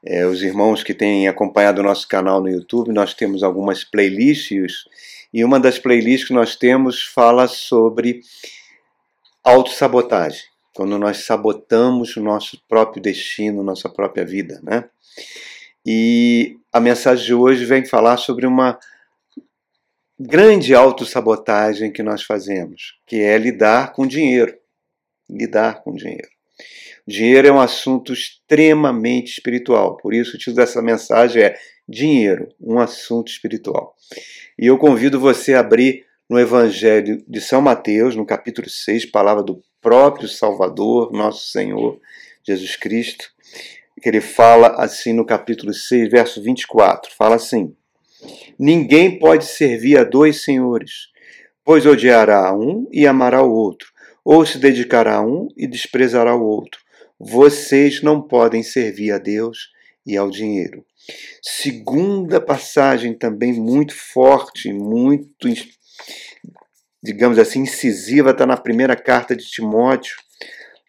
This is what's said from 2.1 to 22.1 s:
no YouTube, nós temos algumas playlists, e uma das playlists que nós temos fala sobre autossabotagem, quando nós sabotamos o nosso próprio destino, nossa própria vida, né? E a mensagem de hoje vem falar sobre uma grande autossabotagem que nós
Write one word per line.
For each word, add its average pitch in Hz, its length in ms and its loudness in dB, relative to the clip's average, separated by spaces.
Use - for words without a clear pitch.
no 95 80 -4
YouTube, 113 420 -6
nós 101 220 -2
temos 98 280 -6
algumas 98 400 -4
playlists, 104 1000 -2
e 117 120 0
uma 131 160 2
das 127 180 2
playlists 123 480 0
que 135 60 -4
nós 117 240 0
temos 127 460 0
fala 123 440 2
sobre 117 720 -2
autossabotagem, 123 1000 0
quando 101 240 -6
nós 104 240 -6
sabotamos 113 920 -2
o 110 40 -10
nosso 104 460 -6
próprio 110 340 0
destino, 104 640 -6
nossa 95 240 -8
própria 95 380 -6
vida, 92 360 -10
né? 113 280 -6
E 117 720 0
a 120 80 2
mensagem 120 440 0
de 117 80 0
hoje 123 300 2
vem 127 220 0
falar 117 320 2
sobre 120 280 -6
uma 127 320 0
grande 151 560 4
autossabotagem 110 1160 0
que 113 100 -10
nós 107 200 -8